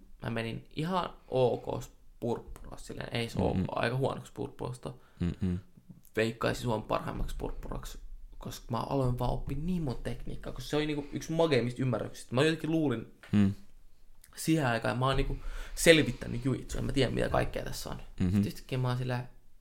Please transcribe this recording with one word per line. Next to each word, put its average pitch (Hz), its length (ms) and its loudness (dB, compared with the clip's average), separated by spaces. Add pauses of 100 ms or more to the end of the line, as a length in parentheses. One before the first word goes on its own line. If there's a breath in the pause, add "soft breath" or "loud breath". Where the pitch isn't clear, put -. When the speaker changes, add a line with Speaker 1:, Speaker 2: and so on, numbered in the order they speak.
(220)
Speaker 1:
mä 120 80 -4
menin 117 460 -4
ihan 175 340 -2 (180)
ok 123 560 2 (360)
purppurassa, - 680 -6
silleen - 300 -6
ei 117 120 0
se - 100 -4
Speaker 2:
Mm-mm. - 240 4
Speaker 1:
ok, - 40 2 (120)
aika 117 180 2
huonoksi 127 380 -2
purppurasta. - 600 -6 (260 soft breath)
Speaker 2:
Mm-mm. 87 380 0 (580)
Speaker 1:
Veikkaisin 117 460 0
Suomen 110 260 -2
parhaimmaksi - 500 -2
purppuraksi, - 600 -6 (400)
koska - 320 -12
mä 117 80 0
aloin 127 400 2
vaan 123 120 2
oppia 135 300 -2
niin 175 220 0
monta 123 200 -2
tekniikkaa, - 500 -6
koska 127 180 -8
se 147 60 2
oli, 151 100 2
niinku, 147 260 -2
yksi 131 200 -6
mageimmista 131 500 4
ymmärryksistä. 117 520 -2
Mä 131 80 4
jotenkin 156 280 2
luulin 143 420 0 (200)
Speaker 2:
Mm. 98 220 8 (840)
Speaker 1:
siihen 160 300 2
aikaan, 117 320 2
mä 127 80 4
oon, 135 100 4
niinku, - 200 2 (380 loud breath)
selvittänyt 123 720 6
jujitsu, 127 340 -2
en 123 60 -2
mä 117 80 0
tiedä 123 200 4
mitä - 160 2
kaikkea - 360 0
tässä - 260 -6
on. - 60 -6 (240)
Speaker 2:
Mm-hmm. 92 160 4
Speaker 1:
Sit 101 100 4
yhtäkkiä - 320 -6
mä 127 100 0
oon 123 100 0
silleen, 127 300 -2 (320)